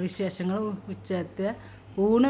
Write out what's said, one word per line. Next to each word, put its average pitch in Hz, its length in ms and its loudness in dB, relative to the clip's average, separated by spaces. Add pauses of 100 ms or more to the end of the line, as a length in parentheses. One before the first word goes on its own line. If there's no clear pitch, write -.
വിശേഷങ്ങൾ, 185 500 -2 (340)
ഉച്ചത്തെ 190 560 -4 (560)
ഊണ് 233 260 6